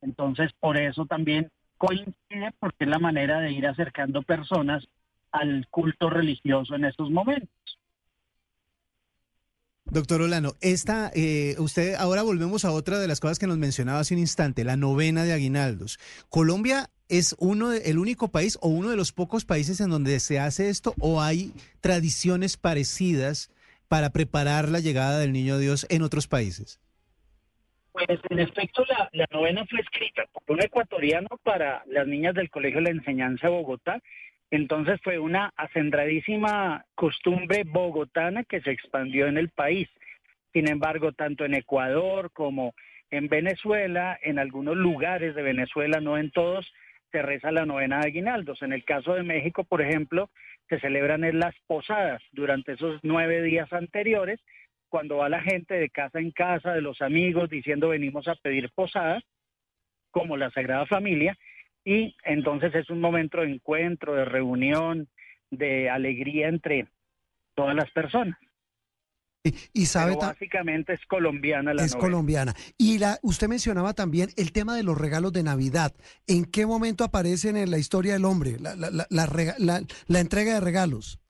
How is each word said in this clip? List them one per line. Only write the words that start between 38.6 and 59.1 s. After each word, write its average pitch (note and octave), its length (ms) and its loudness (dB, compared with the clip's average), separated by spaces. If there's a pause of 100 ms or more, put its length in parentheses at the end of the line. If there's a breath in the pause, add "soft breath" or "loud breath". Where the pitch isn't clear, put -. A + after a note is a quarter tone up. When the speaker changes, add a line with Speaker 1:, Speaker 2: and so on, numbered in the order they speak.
Speaker 1:
se C#3 100 -4
expandió C3+ 560 -2
en C#3+ 100 0
el D#3+ 120 0
país. E3 380 -2 (640 loud breath)
Sin D#3 160 2
embargo, D#3 420 0
tanto D3 340 -4
en C#3+ 100 0
Ecuador D3+ 760 0
como C3+ 420 -4 (380 loud breath)
en D3 160 -2
Venezuela, F3+ 920 0
en D3 180 -2
algunos C#3 360 -2
lugares E3 600 0
de D3 80 -4
Venezuela, C#3 560 0
no D3+ 180 0
en D3+ 140 -2
todos, F3 400 0 (400 loud breath)
se D#3 100 -2
reza C#3+ 300 -2
la D#3+ 160 2
novena C#3 320 0
de D3+ 80 0
aguinaldos. E3+ 560 -4
En C3+ 100 -4
el C3 120 -6
caso D3 280 -2
de F#3 100 0
México, E3+ 420 -2
por E3 180 0
ejemplo, D#3+ 480 0 (360 loud breath)
se D3+ 120 -2
celebran C#3+ 440 0
en E3 160 2
las E3+ 140 0 (140)
posadas E3 540 -2 (100)
durante C#3 420 -2
esos D3+ 300 -6
nueve E3 400 2
días E3 280 0
anteriores, G3+ 680 -2 (480 loud breath)
cuando D3+ 300 -4
va C#3+ 120 2
la E3 140 -2
gente F#3 320 -2
de D#3+ 160 0
casa C#3+ 280 -6
en E3 120 -4
casa, F3 420 -2
de E3 80 0
los C#3+ 220 -6
amigos, E3 480 2
diciendo: D3 380 0
"Venimos C#3+ 380 -2
a E3+ 60 -2
pedir C3+ 400 -2
posadas", F#3 500 -2 (840)